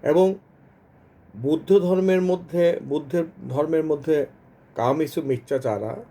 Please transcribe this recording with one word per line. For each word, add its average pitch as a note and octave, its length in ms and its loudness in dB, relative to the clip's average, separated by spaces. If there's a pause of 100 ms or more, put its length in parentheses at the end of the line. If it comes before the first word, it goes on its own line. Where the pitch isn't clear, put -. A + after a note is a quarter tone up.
এবং F#3 320 4 (1000)
বুদ্ধ D#3+ 420 2
ধর্মের F#3 420 2
মধ্যে, F3 640 0
বুদ্ধের D3 400 -2 (260)
ধর্মের D#3 340 0
মধ্যে D3 420 0 (500)
কামিসু C#3+ 460 0
মিচ্চাচারা B2+ 760 -4 (160)